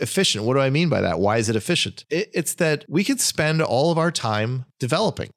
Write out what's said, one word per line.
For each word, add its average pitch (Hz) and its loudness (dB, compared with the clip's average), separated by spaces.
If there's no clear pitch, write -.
efficient, 107 0
what 120 0
do 135 2
I 135 2
mean 156 0
by 101 2
that? 87 0
Why 104 2
is 107 0
it 113 0
efficient? - -2
It, 175 -2
it's - -2
that 156 0
we 175 2
could 262 0
spend 160 0
all 135 2
of 160 2
our 165 2
time 117 -2
developing, 156 -2